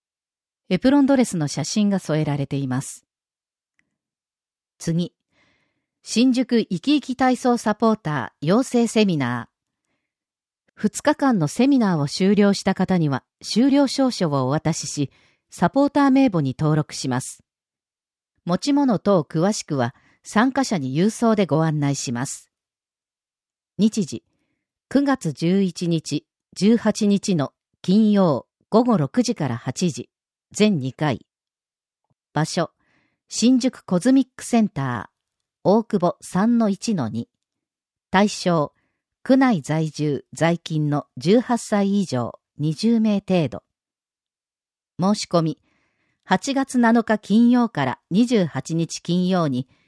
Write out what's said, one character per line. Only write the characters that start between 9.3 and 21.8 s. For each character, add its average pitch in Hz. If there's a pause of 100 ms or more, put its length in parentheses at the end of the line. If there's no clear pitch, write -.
ー。 - (1200)
二 -
日 294
間 254
の 147
セ 247
ミ 277
ナ 196
ー -
を 143
修 190
了 202
し -
た 190
方 185
に 156
は、 131 (160)
修 254
了 277
証 262
書 175
を 139
お 127
渡 151
し 156
し、 143 (380)
サ -
ポ 285
ー -
タ 285
ー -
名 269
簿 180
に 135
登 156
録 -
し -
ま 123
す。 - (1000)
持 175
ち -
物 277
等 196
詳 170
し -
く 156
は、 123 (300)
参 247
加 269
者 226
に 131
郵 185
送 226
で 202
ご 160
案 151